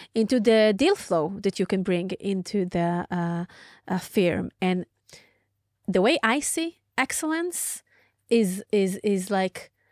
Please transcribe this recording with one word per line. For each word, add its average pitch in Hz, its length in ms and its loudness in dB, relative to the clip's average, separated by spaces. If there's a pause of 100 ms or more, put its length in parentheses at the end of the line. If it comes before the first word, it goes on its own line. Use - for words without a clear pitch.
(140)
into 226 240 2
the 220 380 6
deal 339 180 4
flow 170 380 -2 (100)
that 196 160 -2
you 185 80 0
can 190 160 0
bring 180 280 -2 (100)
into 190 440 -2
the, 175 460 -2
uh, 170 340 -2 (440)
uh, 185 100 -2
firm. 175 520 0 (100)
And 185 260 0 (1040)
the 185 120 2
way 262 220 4
I 233 180 2
see 330 380 -4 (180)
excellence 320 840 -4 (460)
is, 202 420 2
is, 196 320 0
is, 190 280 0
like, 190 420 -4 (200)